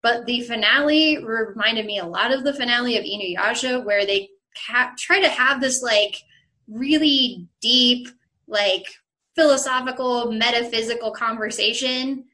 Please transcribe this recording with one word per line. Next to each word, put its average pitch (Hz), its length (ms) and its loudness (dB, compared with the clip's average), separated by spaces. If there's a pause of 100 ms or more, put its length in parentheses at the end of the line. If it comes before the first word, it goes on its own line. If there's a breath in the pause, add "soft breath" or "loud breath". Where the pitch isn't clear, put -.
But 233 240 0
the 240 160 -4
finale 285 800 2
reminded 220 640 -2
me 208 140 -6
a 175 60 -6
lot 190 280 0
of 262 100 -2
the 277 100 0
finale 247 440 0
of - 60 -2
Inuyasha, 233 800 -2
where 202 200 2
they 196 240 -2 (280)
ha-, 247 400 -2
try 370 240 0
to 339 80 4
have 254 320 0
this, 262 220 -2
like, 208 320 2 (520 soft breath)
really 262 800 0 (140)
deep, 247 460 2 (400)
like, 202 380 0 (500)
philosophical, 254 960 2
metaphysical 233 800 -2
conversation 233 1200 -4